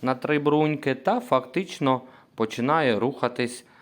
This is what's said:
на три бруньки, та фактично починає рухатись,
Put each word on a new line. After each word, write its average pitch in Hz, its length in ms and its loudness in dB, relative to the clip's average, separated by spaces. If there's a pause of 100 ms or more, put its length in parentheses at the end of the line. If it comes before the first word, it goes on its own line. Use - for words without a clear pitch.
на 127 140 0
три 147 240 0
бруньки, 147 560 2
та 202 240 0
фактично 135 800 0 (340)
починає 123 640 2
рухатись, 120 680 -2 (160)